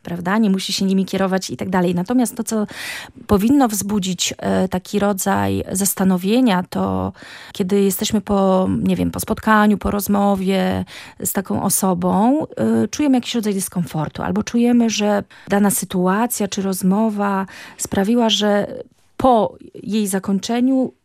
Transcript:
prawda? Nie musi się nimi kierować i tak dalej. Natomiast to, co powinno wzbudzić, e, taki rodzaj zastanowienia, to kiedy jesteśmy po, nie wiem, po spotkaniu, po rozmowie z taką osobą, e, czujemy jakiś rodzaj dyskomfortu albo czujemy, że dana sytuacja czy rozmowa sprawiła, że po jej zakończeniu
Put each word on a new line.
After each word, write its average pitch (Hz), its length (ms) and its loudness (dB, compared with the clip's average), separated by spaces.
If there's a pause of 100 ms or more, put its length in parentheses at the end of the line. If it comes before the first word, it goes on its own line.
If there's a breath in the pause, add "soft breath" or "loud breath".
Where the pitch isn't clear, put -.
prawda? 175 360 -2
Nie 214 120 4
musi 190 220 -2
się - 120 -2
nimi 190 220 2
kierować 190 440 -2
i - 60 -6
tak 196 140 -6
dalej. 180 240 2
Natomiast 226 420 0
to, 226 80 -6
co 214 220 -4 (600 loud breath)
powinno 233 420 4
wzbudzić, 202 720 -4
e, 190 300 0
taki 185 300 -4
rodzaj 196 760 0
zastanowienia, 190 960 2
to 190 420 -2 (400 loud breath)
kiedy 202 300 0
jesteśmy 196 380 0
po, 190 480 2 (140)
nie 185 140 2
wiem, 175 140 0
po 180 100 -6
spotkaniu, 214 580 2
po 202 120 -2
rozmowie 95 920 0 (400 loud breath)
z - 80 -4
taką 202 300 -4
osobą, 190 840 2
e, 226 420 0
czujemy 285 280 2
jakiś - 180 -2
rodzaj 214 200 0
dyskomfortu 175 680 -4
albo 196 200 -2
czujemy, 240 480 2
że 202 340 0 (240 loud breath)
dana 202 220 4
sytuacja 190 800 -2
czy 196 140 -4
rozmowa 196 840 0 (320 loud breath)
sprawiła, 226 520 0
że 202 360 0 (500)
po 233 400 4 (260)
jej 208 240 -2
zakończeniu 233 840 0 (120)